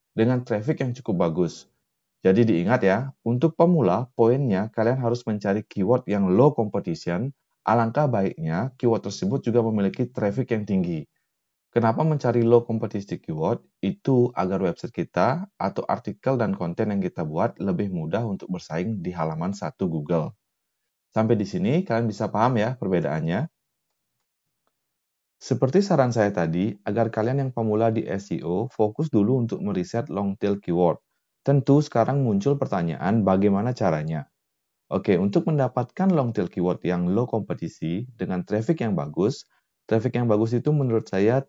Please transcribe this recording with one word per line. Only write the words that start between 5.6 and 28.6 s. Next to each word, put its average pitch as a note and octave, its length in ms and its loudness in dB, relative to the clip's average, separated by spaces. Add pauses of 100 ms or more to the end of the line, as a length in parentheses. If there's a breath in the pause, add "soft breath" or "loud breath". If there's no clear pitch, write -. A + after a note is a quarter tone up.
keyword G#2+ 400 0
yang G2+ 160 0
low A#2+ 300 4
competition. G2 760 -4 (380)
Alangkah A#2 420 2
baiknya, G2 680 -2
keyword A2+ 260 2
tersebut G2+ 400 -4
juga A#2 160 2
memiliki A2 480 0
traffic G#2 400 -2
yang G#2+ 160 -2
tinggi. F#2+ 400 -2 (680)
Kenapa A#2 320 2
mencari A#2+ 400 2
low A#2 160 6
competitive A2 560 -4
keyword? D#2+ 400 -2 (240)
Itu B2 560 2
agar F#2 240 0
website F2 320 -2
kita A#2 640 -2
atau G2 320 -4
artikel G#2 480 -2
dan G#2 160 0
konten F#2+ 400 -4
yang G2 80 0
kita F2 240 -4
buat D#2+ 320 -2
lebih G2 320 -2
mudah E2+ 320 -4
untuk G#2 320 -6
bersaing F2+ 480 -6
di E2+ 80 -6
halaman E2+ 480 -4
satu F2 320 -4
Google. D#2+ 480 -2 (720)
Sampai A2 240 2
di F#3+ 160 -2
sini, A2 320 0
kalian A#2+ 240 -2
bisa G#2+ 240 -4
paham A2+ 320 2
ya A#2+ 160 -2
perbedaannya? E2+ 720 -2 (1900)
Seperti C3+ 400 2
saran C#3 320 2
saya G#2+ 160 4
tadi, F2+ 560 0
agar A2 240 0
kalian A#2+ 320 -2
yang C3 100 -4
pemula A2+ 380 0
di A2 160 -2
S G2 240 -6
E E2+ 160 -4
O, F#2 240 -2